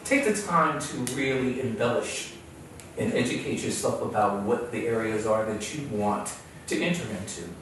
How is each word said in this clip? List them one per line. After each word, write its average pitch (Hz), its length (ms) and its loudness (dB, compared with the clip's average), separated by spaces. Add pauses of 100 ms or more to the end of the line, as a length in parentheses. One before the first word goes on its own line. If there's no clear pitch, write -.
Take 277 220 4
the 208 80 6
time 156 440 2
to - 180 -4 (200)
really 131 460 0
embellish - 720 0 (600)
and - 160 0
educate - 460 0
yourself - 440 0
about 101 400 2
what 113 280 0
the 117 160 -2
areas 110 400 2
are 110 200 4
that 104 280 -4
you 143 140 -4
want 104 420 0 (380)
to - 120 0
enter 175 300 2
into. 98 320 -6 (200)